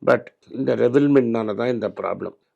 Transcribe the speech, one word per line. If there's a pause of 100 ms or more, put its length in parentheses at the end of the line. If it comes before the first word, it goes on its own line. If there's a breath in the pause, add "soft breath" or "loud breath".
But (260)
இந்த
ரெவில்மெண்ட்னால
தான்
இந்த
ப்ராப்ளம். (200)